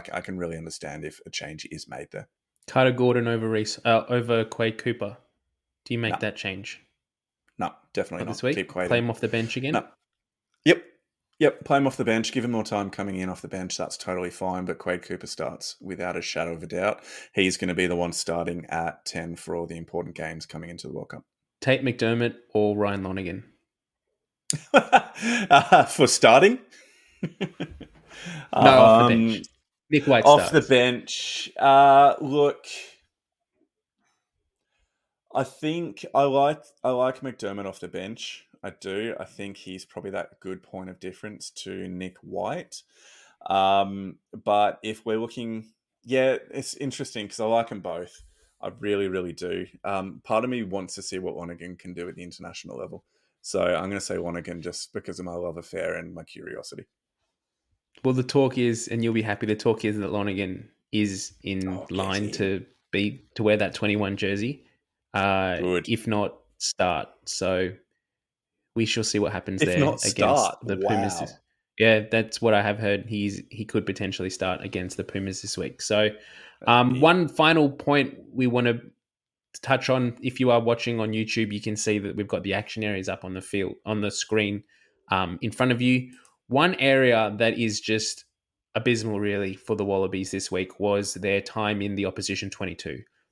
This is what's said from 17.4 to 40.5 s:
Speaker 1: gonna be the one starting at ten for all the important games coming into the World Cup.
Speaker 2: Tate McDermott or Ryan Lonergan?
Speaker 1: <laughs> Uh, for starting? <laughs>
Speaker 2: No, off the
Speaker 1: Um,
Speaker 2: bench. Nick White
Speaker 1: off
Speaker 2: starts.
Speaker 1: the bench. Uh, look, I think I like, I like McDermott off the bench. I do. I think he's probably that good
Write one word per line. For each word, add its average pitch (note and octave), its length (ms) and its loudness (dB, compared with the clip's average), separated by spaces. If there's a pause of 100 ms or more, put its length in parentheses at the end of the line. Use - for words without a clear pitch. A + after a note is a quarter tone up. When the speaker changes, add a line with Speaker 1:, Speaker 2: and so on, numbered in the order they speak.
Speaker 1:
gonna F2+ 160 -2
be F2+ 140 2
the F2 80 0
one F2 180 -2
starting E2+ 540 -4
at E2 380 -6
ten E2+ 300 -10
for F2 200 -10
all E2+ 100 -6
the E2 100 -10
important E2 400 -8
games D#2+ 300 -10
coming E2 240 -14
into F2 180 -16
the C2+ 60 -12
World - 160 -12
Cup. - 140 -16 (360)
Speaker 2:
Tate C3 220 2
McDermott A#2 540 0 (180)
or G#2 240 2
Ryan G2+ 260 0
Lonergan? F#2+ 460 -8
Speaker 1:
<laughs> - 40 -20 (1200)
Uh, A3 1120 6
for - 220 4
starting? D#3 520 8 (640)
<laughs> - 180 -8 (1120)
Speaker 2:
No, - 60 2
off A#2 480 12
the A#2 80 6
Speaker 1:
Um, A2+ 160 4
Speaker 2:
bench. G2+ 140 -6 (440)
Nick D3 180 2
White A#2+ 180 6
Speaker 1:
off C#3+ 220 10
Speaker 2:
starts. D3 200 4
Speaker 1:
the - 80 4
bench. - 760 0 (100)
Uh, C#3 640 10
look, C#3+ 440 2 (2750)
I C3 100 2
think D#3+ 720 -6
I C#3 100 4
like, C#3+ 380 2 (220)
I B2 80 0
like B2+ 300 0
McDermott G2+ 440 -8
off F#2+ 140 -10
the F2 80 -12
bench. F#2 580 -12 (180)
I G2 80 -10
do. G2+ 480 -6
I F#2 60 -12
think G2 320 -14
he's F#2 280 -14
probably - 260 -12
that - 280 -8
good F#2 220 -10